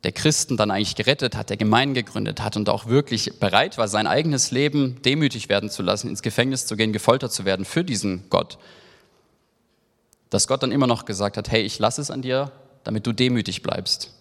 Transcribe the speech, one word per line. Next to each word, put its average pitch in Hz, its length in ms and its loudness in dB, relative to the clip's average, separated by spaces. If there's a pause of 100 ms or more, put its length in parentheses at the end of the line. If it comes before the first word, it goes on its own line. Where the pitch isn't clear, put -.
der - 80 -2
Christen - 460 0
dann 107 120 2
eigentlich 101 260 -2
gerettet 123 420 0
hat, 110 120 -8
der 117 60 -2
Gemeinden 117 380 4
gegründet 104 480 -4
hat 107 160 -4
und 104 100 0
auch 110 200 -2
wirklich 120 520 0
bereit 107 380 2
war, 110 100 0
sein 107 180 0
eigenes 139 460 0
Leben 135 520 0
demütig 135 440 2
werden 101 220 0
zu - 120 -8
lassen, 101 280 0
ins - 140 -8
Gefängnis 127 420 0
zu 110 100 -6
gehen, 110 160 2
gefoltert 120 400 2
zu 95 140 -6
werden 95 180 0
für 170 220 0
diesen 98 440 -2
Gott, - 280 -2 (1700)
dass - 180 0
Gott 131 140 0
dann 131 120 0
immer 139 140 4
noch 117 180 0
gesagt 101 320 -4
hat, 101 140 -8
"Hey, 110 100 4
ich 101 180 -4
lass 110 200 2
es 143 120 -6
an 131 100 -8
dir, 131 300 -2 (320)
damit 110 240 -4
du 117 60 0
demütig 123 480 0
bleibst." - 600 -4